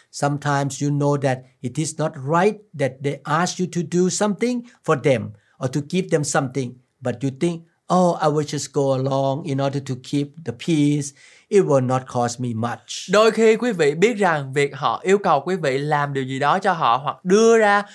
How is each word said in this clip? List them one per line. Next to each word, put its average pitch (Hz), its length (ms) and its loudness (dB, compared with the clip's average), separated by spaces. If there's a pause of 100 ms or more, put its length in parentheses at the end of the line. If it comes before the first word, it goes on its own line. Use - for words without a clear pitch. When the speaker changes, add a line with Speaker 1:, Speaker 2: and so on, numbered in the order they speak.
(120)
Speaker 1:
Sometimes 143 720 -2
you 143 60 -2
know 143 320 0
that 131 160 0 (240)
it 123 140 -8
is 156 220 -6
not 156 180 -4
right 175 400 0 (240)
that 131 120 0 (120)
they 139 200 -4
ask 160 360 -2
you 180 160 -2
to 175 60 -2 (100)
do 180 180 2
something 233 520 -2 (240)
for 151 160 0
them 113 280 0 (360)
or 131 60 -2
to 147 180 -4
give 185 220 -2
them 147 120 2
something, 135 500 -4 (280)
but 123 220 -4
you 135 60 -2 (100)
think, 170 220 -2 (320)
"Oh, 180 280 2
I 156 60 2
will 151 160 0
just 143 300 -6
go 139 220 2
along 135 480 -2
in 135 180 -4
order 139 280 -2
to 127 60 -4 (160)
keep 143 160 -2 (180)
the - 60 -6
peace. 147 560 0 (400)
It 196 160 4
will 139 220 2
not 123 160 0 (120)
cost 123 260 -2
me 123 140 -4
much." - 580 -8
Speaker 2:
Đôi 220 200 6
khi 220 240 4
quý 233 160 -2
vị 165 240 2
biết 208 180 4
rằng 160 400 0
việc 139 220 0
họ 131 280 -2
yêu 190 140 4
cầu 170 280 2
quý 185 100 -2
vị 143 220 -2
làm 143 360 -2
điều 135 100 -2
gì 131 160 -6
đó 151 200 2
cho 190 140 0
họ 131 300 2
hoặc - 220 -6
đưa 226 320 6
ra 208 260 4 (120)